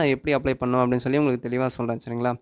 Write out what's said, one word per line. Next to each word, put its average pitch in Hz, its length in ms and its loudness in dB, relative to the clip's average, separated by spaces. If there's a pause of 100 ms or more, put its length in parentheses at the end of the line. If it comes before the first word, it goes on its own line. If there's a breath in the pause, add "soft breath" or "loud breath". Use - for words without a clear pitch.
நான் 139 160 4
எப்படி 147 220 -2
அப்ளை 135 220 0
பண்ணணும் 127 220 2
அப்படின்னு 123 240 0
சொல்லி 139 160 2
உங்களுக்கு 123 240 0
தெளிவா 127 220 0 (100)
சொல்றேன், 117 260 -4
சரிங்களா? 120 360 -2